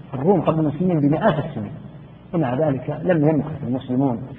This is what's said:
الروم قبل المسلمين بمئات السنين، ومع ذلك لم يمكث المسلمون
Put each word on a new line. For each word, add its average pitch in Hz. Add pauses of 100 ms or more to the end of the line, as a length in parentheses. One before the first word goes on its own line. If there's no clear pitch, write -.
(140)
الروم 151
قبل 160
المسلمين 160
بمئات 147
السنين، 104 (600)
ومع 135
ذلك 139
لم 160
يمكث 147
المسلمون 123 (120)